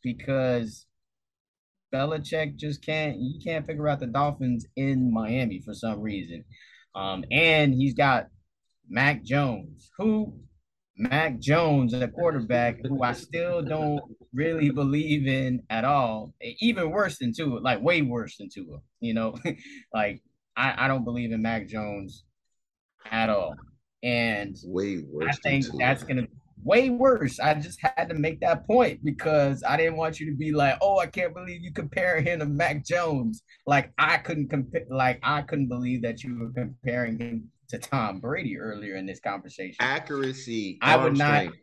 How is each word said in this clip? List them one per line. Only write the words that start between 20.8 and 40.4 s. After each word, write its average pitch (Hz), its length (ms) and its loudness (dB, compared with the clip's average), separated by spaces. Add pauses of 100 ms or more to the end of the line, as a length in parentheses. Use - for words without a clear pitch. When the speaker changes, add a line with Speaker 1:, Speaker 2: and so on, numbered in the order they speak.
Speaker 1:
I - 40 2
don't 131 160 0
believe 120 260 -4
in 113 100 -2
Mac 113 260 -2
Jones 101 580 -8 (840)
at 110 200 2
all. 90 260 0 (480)
And 113 520 0 (100)
Speaker 2:
Way 95 340 -2 (100)
worse 73 200 -4
Speaker 1:
I - 20 0
Speaker 2:
than 143 200 -2 (100)
Speaker 1:
think 127 100 0
Speaker 2:
Tua. - 80 -6
Speaker 1:
that's 131 240 2
gonna, - 240 -2 (360)
way 240 260 6
worse. 240 500 4
I 151 140 4
just 151 280 -6
had 170 280 0
to 165 60 -4
make 156 260 0
that 170 260 2
point 220 380 4
because 143 580 2
I 143 140 2
didn't 165 180 2
want 160 240 -2
you 156 100 -6
to 147 60 -4
be 151 160 -2
like, 143 300 4
"Oh, 196 180 6
I 175 80 2
can't 175 260 -4
believe 180 300 -12
you 175 80 -10
comparing 170 540 0
him 175 140 0
to 151 60 -2
Mac 147 400 0
Jones." 151 560 0 (240)
Like, 127 320 4
I 156 200 4
couldn't 151 320 -2
compa-, 135 400 -2
like, 127 340 2
I 143 200 0
couldn't 139 240 -2
believe 123 340 -2
that 117 220 -4
you 123 160 -8
were 117 100 -6
comparing 123 720 -4
him 117 300 -6 (200)
to 120 80 -8
Tom 110 420 -2
Brady 135 380 -4
earlier 104 380 -8
in 95 100 -8
this 95 140 -10
conversation. 92 600 -8
Speaker 2:
Accuracy, 131 1040 -4